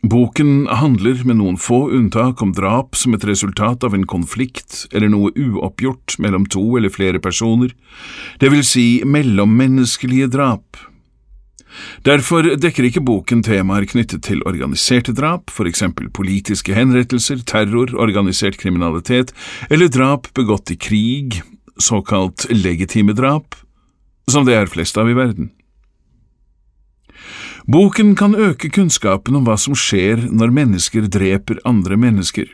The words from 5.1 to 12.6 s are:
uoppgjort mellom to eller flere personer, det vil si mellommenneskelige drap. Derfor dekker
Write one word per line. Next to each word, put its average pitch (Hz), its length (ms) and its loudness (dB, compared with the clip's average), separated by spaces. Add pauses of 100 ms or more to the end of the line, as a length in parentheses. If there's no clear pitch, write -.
uoppgjort 120 880 -4
mellom 95 320 0
to 95 120 -2 (120)
eller 107 160 0
flere 92 320 -2
personer, 113 480 0 (720)
det 135 80 6
vil 143 160 4
si 123 200 4 (200)
mellommenneskelige 127 1300 2
drap. 131 460 -2 (1200)
Derfor 151 560 2
dekker 135 300 2